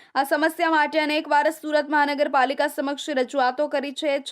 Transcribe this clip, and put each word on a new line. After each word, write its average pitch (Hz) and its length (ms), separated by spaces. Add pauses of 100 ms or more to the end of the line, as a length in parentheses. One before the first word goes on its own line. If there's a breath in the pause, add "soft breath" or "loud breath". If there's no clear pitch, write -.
(160 loud breath)
આ 269 80
સમસ્યા 320 460
માટે 302 300
અનેકવાર 302 500
સુરત 302 400
મહાનગરપાલિકા 285 760
સમક્ષ 285 420
રજૂઆતો 262 580
કરી 285 240
છે, 277 400